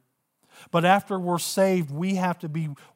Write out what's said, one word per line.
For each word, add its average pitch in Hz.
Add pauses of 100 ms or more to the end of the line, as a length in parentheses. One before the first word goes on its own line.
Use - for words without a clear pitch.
(720)
But 170
after 196
we're 175
saved, 185
we 180
have 180
to 170
be, 156 (280)